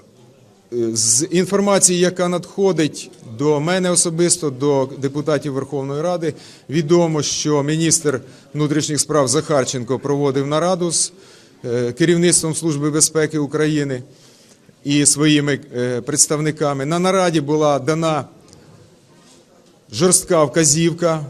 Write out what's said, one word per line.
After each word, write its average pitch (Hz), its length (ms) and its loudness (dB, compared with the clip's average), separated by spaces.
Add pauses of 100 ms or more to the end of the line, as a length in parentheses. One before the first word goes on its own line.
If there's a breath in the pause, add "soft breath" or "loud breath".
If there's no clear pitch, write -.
(920)
з 113 380 0
інформації, 185 680 2
яка 180 300 0
надходить 180 840 -2 (280)
до 147 220 2
мене 180 300 0
особисто, 170 600 0
до 135 380 0 (100)
депутатів 143 540 -2
Верховної 139 500 -6
Ради, 170 320 -2 (360 loud breath)
відомо, 160 520 2
що 147 400 -2
міністр 151 580 0 (340 loud breath)
внутрішніх 147 460 -2
справ 147 280 2
Захарченко 131 720 -2
проводив 139 480 -2
нараду 170 440 0
з, - 220 -2 (520 loud breath)
е, 120 280 -2
керівництвом 165 640 2
Служби 151 360 -2
безпеки 156 480 0
України 147 640 -2 (840 soft breath)
і 143 220 2
своїми, 147 540 2 (160)
е, 123 240 -2
представниками. 147 840 -2
На 165 120 0
нараді 180 420 2
була 147 380 2
дана 156 460 -2 (1700 loud breath)
жорстка 165 520 4
вказівка. 160 840 2